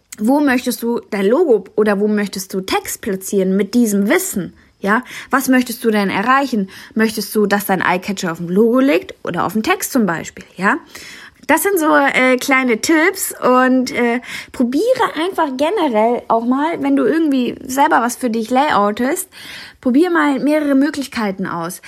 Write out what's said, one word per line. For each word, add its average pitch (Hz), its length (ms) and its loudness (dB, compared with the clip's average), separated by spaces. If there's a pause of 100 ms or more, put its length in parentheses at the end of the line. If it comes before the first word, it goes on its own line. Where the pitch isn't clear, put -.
(180)
wo 254 220 2
möchtest 254 440 0
du 233 180 -2 (100)
dein 196 140 0
Logo 247 400 4 (100)
oder 208 240 2
wo 208 80 2
möchtest 208 460 -4
du 190 80 -2
Text 392 400 -4
platzieren 190 560 -2
mit 202 160 -2
diesem 208 340 2
Wissen, 226 460 -2 (260)
ja? 214 240 0 (260)
Was 262 200 0
möchtest 247 340 0
du 226 80 2
denn 202 180 2
erreichen? 240 600 0 (240)
Möchtest 220 420 -2
du, 214 100 2
dass 202 200 0
dein 190 160 0
Eyecatcher 185 500 -2
auf 170 60 -8
dem 175 120 -8
Logo 226 300 4
liegt 294 340 0 (100)
oder 175 220 -4
auf 185 80 -4
dem 220 100 -2
Text 370 280 -2
zum 240 140 2
Beispiel, 175 400 -6 (100)
ja? 208 220 0 (720)
Das 311 140 2
sind 392 160 2
so, 311 160 0
äh, 254 420 2
kleine 254 420 0
Tipps 330 640 0
und, 254 500 2
äh, 240 300 -2 (300)
probiere 381 640 0
einfach 339 320 -2 (100)
generell 262 680 2
auch 226 180 2
mal, 285 380 -2
wenn 277 120 2
du 277 100 2
irgendwie 277 500 0 (100)
selber 269 380 2
was 240 140 -2
für 254 120 -2
dich 220 220 -4
layoutest, 254 760 0 (540)
probier 294 300 2
mal 294 300 2
mehrere 294 340 2
Möglichkeiten 240 720 -2
aus, 170 400 -8